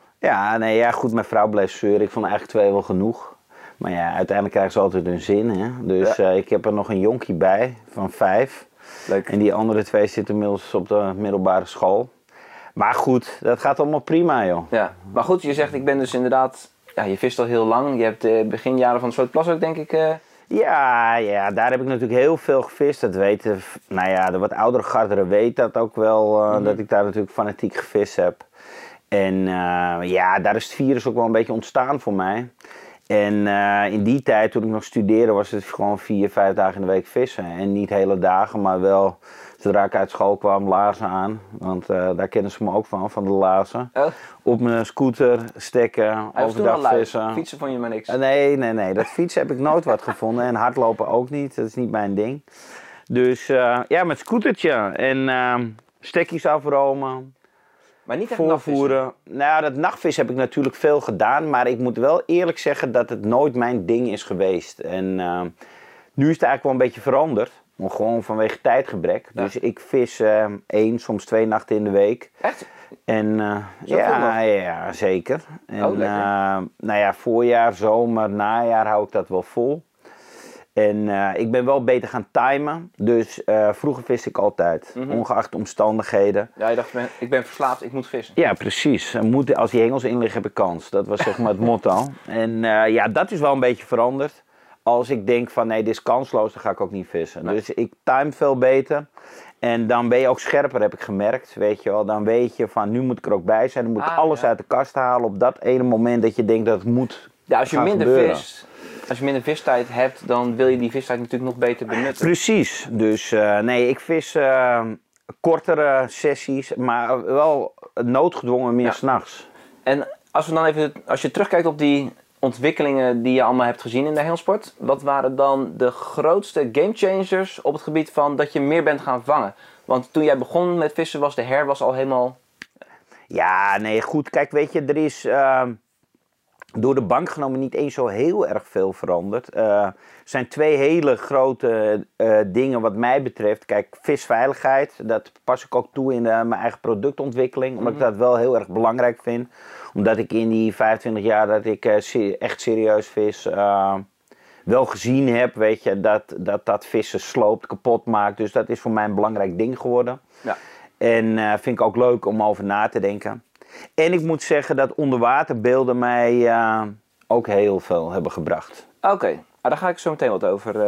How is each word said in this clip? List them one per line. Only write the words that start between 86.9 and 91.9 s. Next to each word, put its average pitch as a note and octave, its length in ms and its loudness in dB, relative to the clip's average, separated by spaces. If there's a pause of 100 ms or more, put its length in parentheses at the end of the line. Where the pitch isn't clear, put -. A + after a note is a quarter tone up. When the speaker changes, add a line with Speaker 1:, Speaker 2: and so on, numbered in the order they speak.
Speaker 2:
ben, A#2+ 140 -6 (120)
ik B2 100 -8
ben B2+ 160 0
verslaafd, B2+ 380 -4
ik A#2+ 80 -12
moet C3 160 -8
vissen." - 300 -10
Speaker 1:
Ja, D3 160 4
precies. - 600 -2
Er A2 120 0
moet, C3 300 2
als A#2 160 2
die A#2 100 4
hengels B2 220 2
in A#2+ 140 -2
liggen, A2+ 240 -2
heb G2+ 80 -4
ik - 60 -14
kans. F2 340 -2
Dat G2 180 -2
was, G#2 140 -2
zeg G#2 160 -2
maar, A2+ 140 2
het F#2+ 160 0
Speaker 2:
<laughs> A#2+ 40 4
Speaker 1:
motto. G#2 340 2 (220)